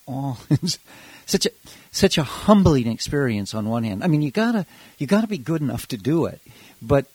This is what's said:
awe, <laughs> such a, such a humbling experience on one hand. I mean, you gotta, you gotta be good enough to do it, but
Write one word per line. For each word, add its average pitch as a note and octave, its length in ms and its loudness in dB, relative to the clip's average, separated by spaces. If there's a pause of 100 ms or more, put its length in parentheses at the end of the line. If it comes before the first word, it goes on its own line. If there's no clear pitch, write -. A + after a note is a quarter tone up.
awe, C3+ 300 -6 (460)
<laughs> - 440 -20
such - 200 -2
a, - 40 -2 (420)
such - 260 2
a D#3+ 60 2
humbling E3+ 640 4
experience A2+ 640 -2
on A2 160 -4
one A#2 140 -2
hand. G#2 200 -6
I F#3 40 -2
mean, D3+ 140 2
you D3 100 -2
gotta, A3+ 340 0 (320)
you C#3 100 -6
gotta G#3+ 200 2
be G#3 100 -4
good D3+ 240 -4
enough A#2 260 -4
to B2+ 100 -8
do C3 280 0
it, - 160 -8 (400)
but C3+ 340 2